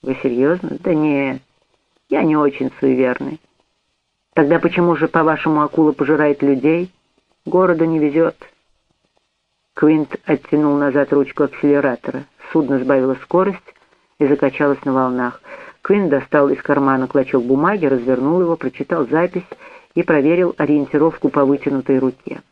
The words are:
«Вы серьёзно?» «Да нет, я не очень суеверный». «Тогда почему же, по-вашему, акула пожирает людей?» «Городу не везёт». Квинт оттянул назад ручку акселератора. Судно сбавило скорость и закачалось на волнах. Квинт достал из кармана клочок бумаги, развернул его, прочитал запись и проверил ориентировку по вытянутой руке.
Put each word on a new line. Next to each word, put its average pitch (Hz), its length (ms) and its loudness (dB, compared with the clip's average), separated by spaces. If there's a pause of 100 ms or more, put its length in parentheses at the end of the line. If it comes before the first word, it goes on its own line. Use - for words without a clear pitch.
«Вы 131 180 -4
серьёзно?» 143 600 -2
«Да 180 140 -2
нет, 139 460 -2 (680)
я - 160 0
не 156 120 2
очень 139 440 0
суеверный». 131 600 0 (960)
«Тогда 160 240 2
почему 175 380 0
же, 156 100 0
по-вашему, 156 560 0
акула 151 300 2
пожирает 147 500 0
людей?» 147 480 0 (540)
«Городу 180 400 2
не 165 160 0
везёт». 151 340 2 (1400)
Квинт 151 420 0 (100)
оттянул 147 500 0
назад 143 360 0
ручку 143 320 0
акселератора. 143 800 -2 (280)
Судно 139 280 0
сбавило 131 420 0
скорость 185 360 -2 (600)
и 143 80 2
закачалось 143 580 0
на 139 80 -2
волнах. 127 480 -2 (420)
Квинт 196 280 2
достал 139 380 2
из 135 140 0
кармана 135 440 0
клочок 131 380 0
бумаги, 156 420 0
развернул 131 540 0
его, 170 160 0
прочитал 135 500 -4
запись 175 400 -2 (480)
и 170 80 0
проверил 165 560 2
ориентировку 147 680 0
по 143 160 2
вытянутой 139 560 0
руке. - 520 -6